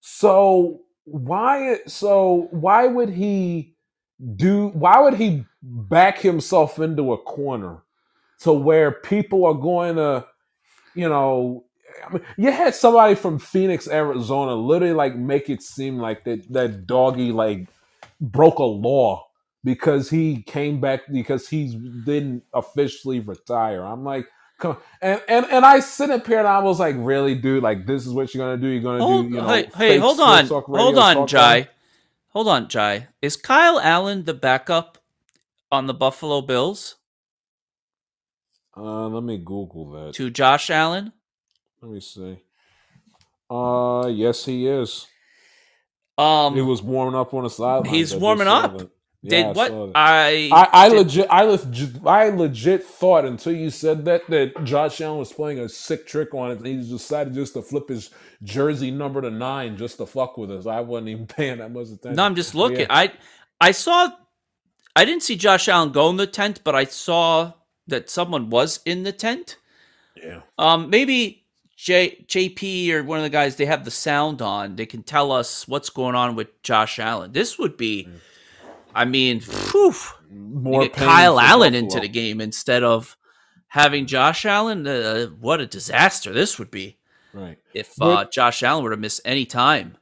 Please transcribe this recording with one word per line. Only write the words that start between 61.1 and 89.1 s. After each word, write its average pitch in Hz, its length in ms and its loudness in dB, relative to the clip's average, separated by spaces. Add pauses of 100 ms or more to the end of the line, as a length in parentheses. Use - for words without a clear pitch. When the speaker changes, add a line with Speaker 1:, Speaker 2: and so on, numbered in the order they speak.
Speaker 1:
even 110 160 -12
<laughs> - 20 -20
paying 131 300 -6
that 113 140 -16
much 120 160 -12
attention. 120 280 -10
Speaker 2:
No, 185 80 2
I'm 202 100 -2
just 170 200 -6
Speaker 1:
But 151 40 -6
Speaker 2:
looking. 131 220 0
Speaker 1:
yeah. 135 100 0
Speaker 2:
I, 170 220 2 (480)
I 180 120 6
saw, 349 380 2 (840)
I 170 80 6
didn't 320 180 -2
see 226 140 -4
Josh 190 320 2
Allen 170 240 2
go 147 180 4
in 180 60 -4
the 196 100 -2
tent, 202 380 -6
but 147 100 0
I 135 100 2
saw 165 680 0 (340)
that 135 220 -8
someone 170 400 -6
was 123 380 0
in 180 160 -6
the 196 100 -8
tent. 233 440 -8 (600)
Speaker 1:
Yeah. - 240 -18 (180)
Speaker 2:
Um, 165 320 2
maybe 247 540 0 (320)
J-, 180 520 0
J 185 220 -2
P 185 440 -4
or 151 80 -2
one 156 160 -6
of 156 60 -4
the 151 60 -6
guys, 143 260 0
they 139 100 -2
have 143 200 -2
the 117 40 -10
sound 147 520 -4
on. 101 340 -6
They 110 100 -8
can 113 160 -16
tell 143 300 -2
us - 340 -4
what's 139 240 -8
going 127 240 -6
on 123 220 -2
with - 260 -12
Josh 110 360 -2
Allen. 110 340 -8
This 196 260 -6
would 185 200 -8
be, 107 260 -6
Speaker 1:
Mm. 87 160 -20 (760)
Speaker 2:
I 120 100 2
mean, 127 340 0
phew, 359 520 0 (380)
Speaker 1:
More 131 540 -2
Speaker 2:
you 131 40 -2
get - 80 -10
Speaker 1:
pain 135 120 0
Speaker 2:
Kyle 170 280 8
Speaker 1:
for 123 60 4
Speaker 2:
Allen 160 300 6
Speaker 1:
Buffalo. 123 120 -2
Speaker 2:
into 98 160 -4
the 101 80 -8
game 110 320 -6
instead 123 440 -2
of 117 320 -2 (500)
having 143 400 0
Josh 135 400 0
Allen. 208 400 -2
Uh, 117 400 -4 (140)
what 147 200 -2
a 127 60 -8
disaster 110 640 -2
this 151 280 -2
would 98 100 -14
be 98 260 -14 (360)
Speaker 1:
Right. 92 260 -18 (160)
Speaker 2:
if, 104 240 -12
Speaker 1:
But 104 300 2
Speaker 2:
uh, - 20 -18
Josh 120 320 0
Allen 139 220 0
were 113 60 -4
to 110 60 -6
miss 107 280 -8